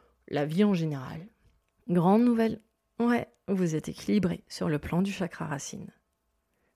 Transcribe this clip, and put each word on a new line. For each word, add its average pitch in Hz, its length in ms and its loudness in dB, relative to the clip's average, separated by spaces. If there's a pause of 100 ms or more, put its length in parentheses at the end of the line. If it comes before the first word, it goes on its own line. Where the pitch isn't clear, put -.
(280)
la 143 160 -2
vie 160 200 2
en 208 100 4
général. 160 520 -4 (640)
Grande 180 360 4
nouvelle, 226 360 2 (380)
ouais, 240 300 0 (200)
vous 180 260 0
êtes 156 140 -4
équilibré 190 600 0
sur - 200 -6
le 151 100 0
plan 165 240 -2
du 196 100 -2
chakra 185 340 -8
racine. - 440 -10 (840)